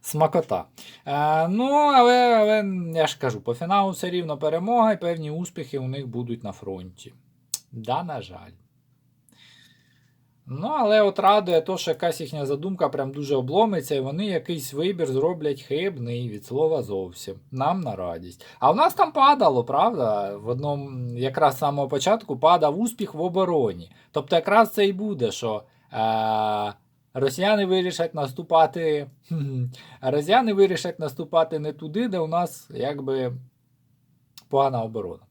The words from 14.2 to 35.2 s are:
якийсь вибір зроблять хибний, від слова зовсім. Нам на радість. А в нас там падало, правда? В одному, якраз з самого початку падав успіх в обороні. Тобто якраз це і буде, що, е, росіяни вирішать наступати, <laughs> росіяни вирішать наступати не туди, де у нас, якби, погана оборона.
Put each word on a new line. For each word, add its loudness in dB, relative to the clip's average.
якийсь -6
вибір -2
зроблять -2
хибний, -6
від -12
слова 0
зовсім. -8
Нам -2
на -6
радість. -10
А 6
в 4
нас 4
там 2
падало, 4
правда? 0
В -10
одному, -4
якраз 2
з -12
самого -2
початку -2
падав 4
успіх -6
в -8
обороні. -2
Тобто -2
якраз 4
це 2
і 2
буде, -4
що, -6
е, -2
росіяни 0
вирішать -2
наступати, 0
<laughs> -6
росіяни 2
вирішать 2
наступати -2
не -6
туди, -4
де -4
у -2
нас, -4
якби, -4
погана 2
оборона. -8